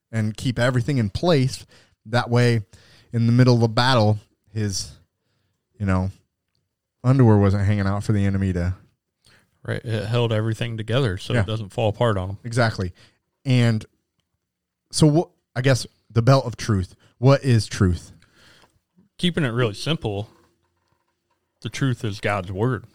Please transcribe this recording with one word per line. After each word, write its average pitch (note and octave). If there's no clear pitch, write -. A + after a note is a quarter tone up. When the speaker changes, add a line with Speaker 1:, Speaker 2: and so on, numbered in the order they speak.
Speaker 1:
and A2
keep A#2+
everything B2+
in G#2+
place. D3
That A#2
way, A#2+
in A#2
the A#2
middle B2
of A2+
a A#2
battle, A2
his, G2+
you G#2
know, F#2+
underwear B2
wasn't G2+
hanging G2+
out G2+
for -
the G2+
enemy G2
to F2+
Speaker 2:
Right. A2+
It A2
held A#2
everything A2+
together A2
so -
Speaker 1:
Yeah. A#2+
Speaker 2:
it F#2+
doesn't G#2+
fall A2+
apart A2+
on F#2
him. G2+
Speaker 1:
Exactly. A2+
And A#2+
so -
what, D3+
I A#2+
guess B2+
the A#2
belt B2+
of A#2
truth. G2
What C3+
is A#2
truth? F2+
Speaker 2:
Keeping F3
it B2
really A2+
simple, A2+
the -
truth B2+
is G2+
God's G2+
word. G#2